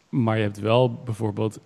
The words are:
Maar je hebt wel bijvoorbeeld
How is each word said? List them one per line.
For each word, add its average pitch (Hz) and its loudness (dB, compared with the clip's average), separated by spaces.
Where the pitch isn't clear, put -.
Maar 113 2
je 110 2
hebt 104 -2
wel 117 2
bijvoorbeeld 107 -4